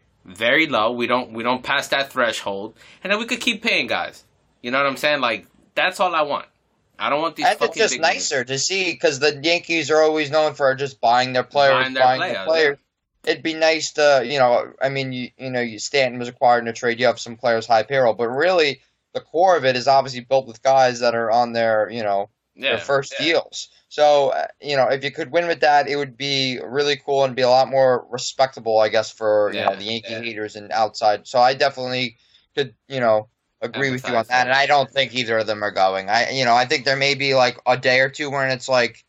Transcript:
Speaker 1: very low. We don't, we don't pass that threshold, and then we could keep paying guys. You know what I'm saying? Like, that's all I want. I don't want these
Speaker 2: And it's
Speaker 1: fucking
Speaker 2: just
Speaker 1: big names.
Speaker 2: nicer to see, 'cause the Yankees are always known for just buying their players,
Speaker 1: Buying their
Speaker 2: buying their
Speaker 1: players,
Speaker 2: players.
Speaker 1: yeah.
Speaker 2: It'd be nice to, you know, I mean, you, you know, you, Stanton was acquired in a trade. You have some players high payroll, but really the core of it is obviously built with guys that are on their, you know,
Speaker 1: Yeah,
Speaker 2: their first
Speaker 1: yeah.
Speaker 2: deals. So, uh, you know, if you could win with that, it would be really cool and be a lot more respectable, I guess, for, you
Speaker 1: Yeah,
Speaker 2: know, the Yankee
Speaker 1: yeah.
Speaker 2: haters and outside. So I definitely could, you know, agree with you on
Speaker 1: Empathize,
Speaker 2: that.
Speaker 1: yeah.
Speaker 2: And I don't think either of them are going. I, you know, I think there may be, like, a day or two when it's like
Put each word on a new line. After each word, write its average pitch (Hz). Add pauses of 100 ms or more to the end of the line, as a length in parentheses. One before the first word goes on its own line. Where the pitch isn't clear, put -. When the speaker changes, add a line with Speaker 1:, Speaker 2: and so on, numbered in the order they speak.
(260)
Speaker 1:
very 117
low. 117
We 120
don't, 123
we 113
don't 123
pass 135
that 139
threshold, 110 (280)
and 190
then 208
we 233
could 233
keep 233
paying 185
guys. 90 (400)
You 123
know 135
what 139
I'm 135
saying? 147
Like, 113 (300)
that's 175
all 180
I 160
want. 139 (520)
I 110
don't 147
want 160
these 151
Speaker 2:
And 190
it's -
Speaker 1:
fucking 208
Speaker 2:
just 208
Speaker 1:
big 127
names. 170 (180)
Speaker 2:
nicer 135
to 131
see, 175
'cause 143
the 147
Yankees 165
are 156
always 156
known 151
for 135
just 131
buying 123
their 127
players, 139 (100)
Speaker 1:
Buying 131
their 131
Speaker 2:
buying 127
their 143 (140)
Speaker 1:
players, -
Speaker 2:
players. 156 (460)
Speaker 1:
yeah. 156
Speaker 2:
It'd 143
be 160
nice 160
to, 143
you 139
know, 120
I 135
mean, 135
you, 127
you 131
know, 123
you, 113
Stanton 123
was 120
acquired 120
in 117
a 113
trade. 117
You 123
have 117
some 120
players 113
high 113
payroll, 127
but 113
really 151 (320)
the 127
core 180
of 143
it 127
is 123
obviously 131
built 131
with 113
guys 127
that 120
are 117
on 120
their, 113
you 117
know, 101 (260)
Speaker 1:
Yeah, 135
Speaker 2:
their 117
first 139
Speaker 1:
yeah. 139
Speaker 2:
deals. - (200)
So, 147
uh, - (120)
you 143
know, 127
if 131
you 139
could 139
win 170
with 165
that, 147
it 143
would 135
be 135
really 143
cool 139
and 127
be 131
a 123
lot 127
more 131
respectable, 120
I 110
guess, 110
for, 107
you 101
Speaker 1:
Yeah, 98
Speaker 2:
know, 98
the 98
Yankee 113
Speaker 1:
yeah. 113
Speaker 2:
haters 107
and 104
outside. 107
So 127
I 127
definitely 127 (380)
could, 131 (140)
you 135
know, 110 (320)
agree 120
with 127
you 123
on 113
Speaker 1:
Empathize, -
Speaker 2:
that. 127
Speaker 1:
yeah. 127
Speaker 2:
And 123
I 139
don't 139
think 123
either 113
of 107
them 104
are 104
going. 95
I, 117
you 131
know, 117
I 123
think 135
there 135
may 139
be, 135
like, 123
a 127
day 131
or 135
two 143
when 135
it's 127
like 120